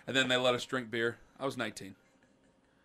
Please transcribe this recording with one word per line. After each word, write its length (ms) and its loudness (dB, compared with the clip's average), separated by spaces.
and 100 -4
then 120 4
they 80 4
let 180 4
us 100 -4
drink 280 -6
beer. 260 0
I 40 -4
was 120 -4
nineteen. 400 -8